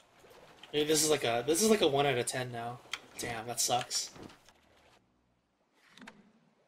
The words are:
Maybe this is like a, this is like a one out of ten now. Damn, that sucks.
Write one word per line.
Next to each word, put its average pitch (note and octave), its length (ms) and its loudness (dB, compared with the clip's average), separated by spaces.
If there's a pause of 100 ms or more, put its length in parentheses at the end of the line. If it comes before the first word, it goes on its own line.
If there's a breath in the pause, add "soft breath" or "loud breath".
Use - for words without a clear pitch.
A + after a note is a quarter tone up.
(720)
Maybe D3+ 140 0
this D#3 160 4
is D#3 80 2
like C#3 140 2
a, A#2+ 200 0
this E3 180 2
is A3 60 6
like G#3+ 120 6
a F3 80 4
one C#3 180 2
out C3 100 2
of A#2 100 -2
ten B2+ 260 -4
now. A#2+ 260 -8 (400)
Damn, A#2 300 -8
that A#2 120 -4
sucks. - 520 -2 (2500)